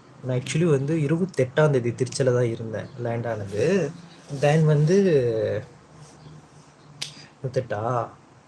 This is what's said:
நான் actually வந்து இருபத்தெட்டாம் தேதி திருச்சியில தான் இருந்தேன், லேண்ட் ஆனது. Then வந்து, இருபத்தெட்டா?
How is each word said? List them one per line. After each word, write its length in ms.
நான் 140
actually 320
வந்து 260
இருபத்தெட்டாம் 720
தேதி 200
திருச்சியில 440
தான் 200
இருந்தேன், 340
லேண்ட் 280
ஆனது. 640
Then 240
வந்து, 320
இருபத்தெட்டா? 680